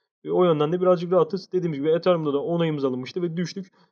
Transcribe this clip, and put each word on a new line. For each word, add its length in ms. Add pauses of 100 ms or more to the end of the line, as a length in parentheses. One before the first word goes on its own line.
(240)
E, 60
o 140
yönden 280
de 80
birazcık 320
rahatız. 400
Dediğimiz 260
gibi 100
Ethereum'da 440
da 100
onayımız 420
alınmıştı 380
ve 140
düştük. 300 (260)